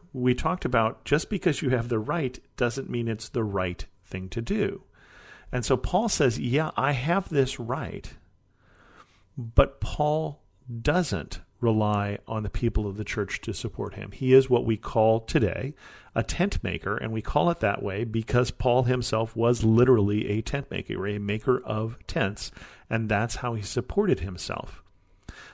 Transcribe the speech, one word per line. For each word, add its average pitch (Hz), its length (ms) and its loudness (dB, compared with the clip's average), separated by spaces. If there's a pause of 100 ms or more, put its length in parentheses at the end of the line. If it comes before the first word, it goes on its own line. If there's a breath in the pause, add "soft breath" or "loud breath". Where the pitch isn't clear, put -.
(140)
we 127 220 2
talked 170 280 -2
about 113 400 0
just 151 280 0
because 170 320 0
you 127 80 2
have 120 180 0
the 120 80 0
right 135 400 -4 (200)
doesn't 120 320 -2
mean 120 180 -2
it's 110 220 -6
the 117 140 -2
right 92 400 -2 (220)
thing 95 240 -8
to 117 140 -6
do. 180 400 -2 (680 loud breath)
And 123 140 -2
so 135 100 2
Paul 196 340 0
says, 127 300 2
"Yeah, 147 380 0
I 135 140 2
have 160 380 0
this 135 300 0
right," 117 540 -8 (1200 soft breath)
but 131 460 2
Paul 151 640 -2 (380)
doesn't 147 580 0 (220)
rely 104 680 2
on 110 160 -4
the 101 60 -2
people 110 360 0
of 98 120 -6
the 107 60 -6
church - 380 -4
to 104 120 -6
support 104 420 -6
him. 101 160 -12
He 127 220 4
is 131 160 8
what 123 160 4
we 110 120 2
call 113 440 4
today 131 520 -2 (400 loud breath)
a 117 80 0
tent - 420 -2
maker, 92 320 -2
and 113 160 -4
we 113 100 -4
call 165 280 2
it 170 100 -2
that 101 220 0
way 101 220 -4
because 117 480 0
Paul 127 320 2
himself 117 520 0
was 117 280 2
literally 110 640 6
a 107 140 -2
tent 139 280 -4
maker, - 380 -6
a 104 100 -4
maker 104 480 0
of 110 320 -4 (100)
tents, 107 440 -4 (380 loud breath)
and 113 200 -2
that's 110 280 0
how 120 160 -4
he 110 80 -6
supported 170 580 0
himself. - 640 -8 (720 loud breath)